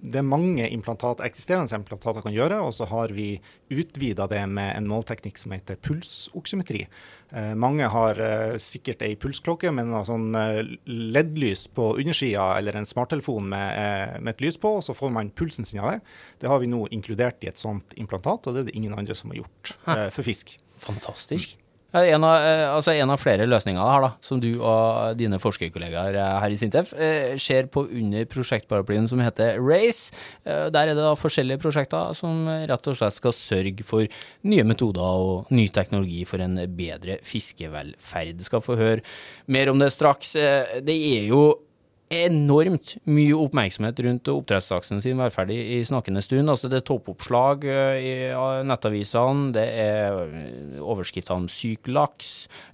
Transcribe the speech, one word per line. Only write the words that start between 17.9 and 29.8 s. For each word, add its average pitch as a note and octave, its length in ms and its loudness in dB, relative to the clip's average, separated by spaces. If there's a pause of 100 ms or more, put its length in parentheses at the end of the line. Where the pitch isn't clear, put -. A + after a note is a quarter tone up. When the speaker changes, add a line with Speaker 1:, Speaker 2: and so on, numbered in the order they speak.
Speaker 1:
implantat, G#2 500 -2
og B2 60 -2
det C3+ 80 0
er A#2 100 -4
det - 40 -8
ingen G#2+ 220 -2
andre G2+ 180 -6
som - 160 -12
har - 120 -10
gjort, - 320 -16 (100)
Speaker 2:
Hæ. - 120 0
Speaker 1:
eh, G#2 120 -2
for - 140 -8
fisk. - 340 -6 (220)
Speaker 2:
Fantastisk. - 760 -8 (380)
Ja, F3 100 6
en D#3+ 240 6
av, D#3+ 160 8
eh, D#3 320 4
altså D#3 160 2
en C#3+ 180 4
av C#3 120 2
flere G#2+ 260 4
løsninger G#2 320 2
her C3+ 220 4
da, C3 80 4 (100)
som - 220 -4
du A#2 180 0
og A2+ 560 2
dine A2 240 0
forskerkollegaer, E2+ 800 -2
eh, G2 220 2
her G#2 100 2
i G#2 80 -2
Sintef, A#2+ 340 0
eh, D3 440 0
ser C3 300 2
på C#3+ 220 0
under A2 360 0
prosjektparaplyen G#2+ 840 0
som B2+ 120 0
heter A2+ 420 2
race. F#3 500 2 (340)